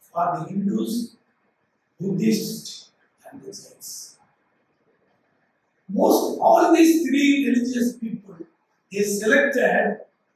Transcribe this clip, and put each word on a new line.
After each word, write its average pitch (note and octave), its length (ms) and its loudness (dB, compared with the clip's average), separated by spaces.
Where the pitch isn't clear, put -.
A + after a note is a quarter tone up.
for E3+ 380 -4
the - 100 -10
Hindus, - 680 -4
Buddhists, - 880 -4
and - 100 -20
the - 60 -20
Jains. - 720 -20
Most - 520 0
all E4+ 340 4
these E4 320 4
three C#4 420 2
religious A#3+ 480 -2
people, F#3+ 400 -12
they G3+ 100 -2
selected G#3 1000 0